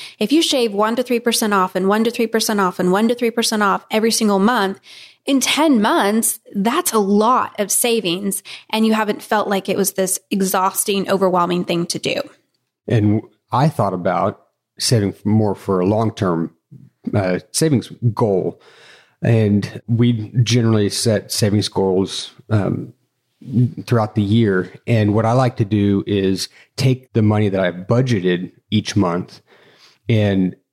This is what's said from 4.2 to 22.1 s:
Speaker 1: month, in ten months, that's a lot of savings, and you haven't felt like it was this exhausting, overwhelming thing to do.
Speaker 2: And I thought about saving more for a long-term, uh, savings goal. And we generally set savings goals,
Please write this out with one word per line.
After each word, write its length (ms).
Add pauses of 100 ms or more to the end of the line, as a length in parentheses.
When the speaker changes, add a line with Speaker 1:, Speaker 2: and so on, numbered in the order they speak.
Speaker 1:
month, 400 (460)
in 160
ten 420
months, 560 (160)
that's 380
a 80
lot 580
of 140
savings, 720 (260)
and 160
you 60
haven't 320
felt 240
like 200
it 80
was 180
this 260 (100)
exhausting, 800
overwhelming 540
thing 220
to 120
do. 220 (640)
Speaker 2:
And 360 (280)
I 180
thought 240
about 540 (320)
saving 360 (100)
more 320
for 240
a 60
long-term, 680 (580)
uh, 280 (100)
savings 380 (260)
goal. 460 (640)
And 640
we 420 (120)
generally 480
set 420
savings 380
goals, 640 (180)